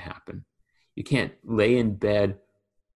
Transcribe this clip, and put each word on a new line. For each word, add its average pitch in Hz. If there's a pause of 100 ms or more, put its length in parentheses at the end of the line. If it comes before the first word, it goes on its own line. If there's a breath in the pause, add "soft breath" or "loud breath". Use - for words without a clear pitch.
(120)
happen. - (520)
You -
can't 127 (120)
lay 113
in 110
bed 101 (580)